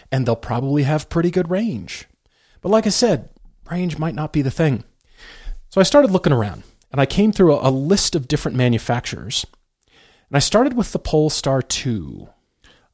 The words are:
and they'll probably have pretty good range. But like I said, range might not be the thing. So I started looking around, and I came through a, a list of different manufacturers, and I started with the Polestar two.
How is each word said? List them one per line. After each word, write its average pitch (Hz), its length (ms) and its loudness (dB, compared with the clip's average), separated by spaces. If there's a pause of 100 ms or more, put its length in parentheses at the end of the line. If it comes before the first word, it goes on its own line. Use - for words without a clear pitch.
(120)
and 131 140 0
they'll 117 100 0
probably 135 480 -2
have 151 260 -2
pretty 170 200 0
good 175 200 -2
range. 180 560 -6 (540)
But 175 100 -4
like 214 160 4
I 208 40 2
said, 196 380 0 (420)
range 170 280 -4
might 156 160 -4
not 151 180 -6
be 151 100 0
the 131 80 0
thing. 147 340 0 (840)
So 196 100 2
I 185 40 6
started 277 260 6
looking 175 220 2
around, 104 300 -2 (300)
and 131 80 -2
I 135 60 4
came 208 260 2
through 170 220 4
a, 135 140 0
a - 20 4
list 143 440 0
of 139 140 -2
different 151 280 -2
manufacturers, 120 880 -2 (840)
and 135 60 0
I 143 40 4
started 247 340 2
with 240 180 -2
the 180 60 -4
Polestar 147 640 0
two. 71 680 -6 (640)